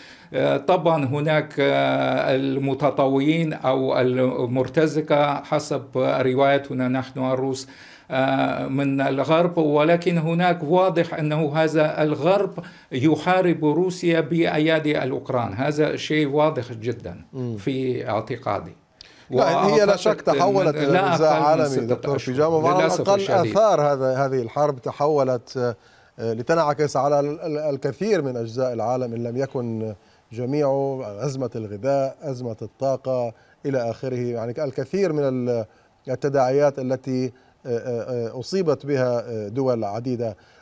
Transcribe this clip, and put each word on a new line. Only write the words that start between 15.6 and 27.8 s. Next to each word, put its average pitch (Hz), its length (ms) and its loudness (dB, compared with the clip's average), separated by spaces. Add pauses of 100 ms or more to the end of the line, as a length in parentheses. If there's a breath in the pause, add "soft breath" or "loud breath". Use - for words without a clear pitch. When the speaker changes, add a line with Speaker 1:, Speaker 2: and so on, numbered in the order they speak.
Speaker 1:
شيء 151 320 0
واضح 135 460 0
جدا 110 480 -8 (120)
Speaker 2:
مم. 123 240 -6
Speaker 1:
في 127 520 -4
اعتقادي. 107 600 -6 (580 loud breath)
Speaker 2:
لا، 175 360 2
هي 208 140 4
لا 208 60 6
Speaker 1:
وأعتقد 196 100 4
Speaker 2:
شك - 260 0
تحولت 175 540 2
Speaker 1:
من 147 80 -2
Speaker 2:
إلى 139 80 2
Speaker 1:
لا 185 240 4
Speaker 2:
نزاع 160 160 4
Speaker 1:
أقل 156 80 4
من 143 60 2
Speaker 2:
عالمي 156 220 4
Speaker 1:
ستة 127 180 -2
Speaker 2:
دكتور 123 300 -2
Speaker 1:
أشهر. 123 200 -4
Speaker 2:
بيجامو، 156 220 2
وعلى 170 220 4
Speaker 1:
للأسف 170 220 2
Speaker 2:
الأقل 196 180 4
Speaker 1:
الشديد. 190 380 2
Speaker 2:
آثار 196 240 4
هذا، 135 320 2 (120)
هذه 131 160 0
الحرب 139 400 -2
تحولت، 135 760 0 (600 soft breath)
آه، 113 140 -4
لتنعكس 147 640 0
على 143 220 2
ال-، 147 220 -2
ال-، 160 160 -6
الكثير 151 640 -2